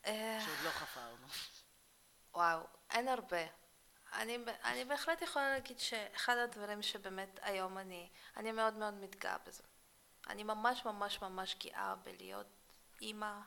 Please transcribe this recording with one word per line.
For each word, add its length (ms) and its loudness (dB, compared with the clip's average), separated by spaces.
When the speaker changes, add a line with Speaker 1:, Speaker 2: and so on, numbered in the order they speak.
Speaker 1:
אה, 380 0
Speaker 2:
שעוד 200 0
לא 60 2
חפרנו. 560 -6
Speaker 1:
וואו, 260 8
אין 180 4
הרבה. 380 2
אני 260 0
ב-, 100 -4
אני 360 0
בהחלט 380 2
יכולה 280 4
להגיד 300 0
שאחד 560 2
הדברים 460 0
שבאמת 600 -2
היום 360 0
אני, 300 -8
אני 160 0
מאוד 220 6
מאוד 200 0
מתגאה 420 -4
בזה. 160 -12
אני 160 -4
ממש, 420 2
ממש, 380 -2
ממש 420 -4
גאה 300 -2
בלהיות 520 -8
אימא 320 -4